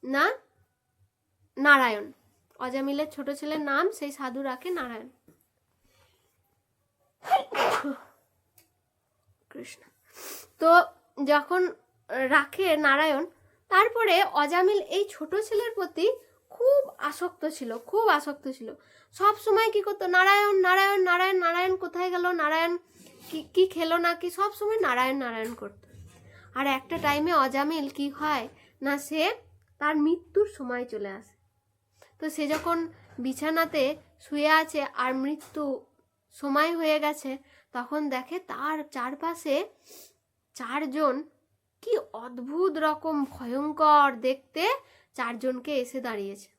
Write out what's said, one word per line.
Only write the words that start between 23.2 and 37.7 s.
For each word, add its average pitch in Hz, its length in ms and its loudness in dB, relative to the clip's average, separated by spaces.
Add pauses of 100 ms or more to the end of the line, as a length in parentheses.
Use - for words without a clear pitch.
কি, 311 240 -10
কি 381 140 6
খেলো 330 300 0
না 339 160 2
কি?" 339 160 -6
সব 403 240 -2
সময় 427 260 -2
নারায়ণ, 262 360 2
নারায়ণ 233 380 -4
করতো। - 340 -16 (680)
আর 277 120 -2
একটা 269 300 -4
টাইমে 302 360 0
অজামিল 285 560 0
কি 285 200 -6
হয় 277 380 -4 (340)
না, 277 160 -2
সে 311 340 -2 (480)
তার 302 180 0
মৃত্যুর 339 500 0
সময় 247 380 -8
চলে 202 240 -8
আসে। 202 240 -16 (880)
তো 311 100 -4
সে 302 180 -4
যখন 330 400 -2 (320)
বিছানাতে 302 760 -2 (260)
শুয়ে 294 280 -2
আছে 311 340 2
আর 254 300 -4
মৃত্যু 285 720 -6 (460)
সময় 294 440 0
হয়ে 311 240 2
গেছে, 294 380 -4 (360)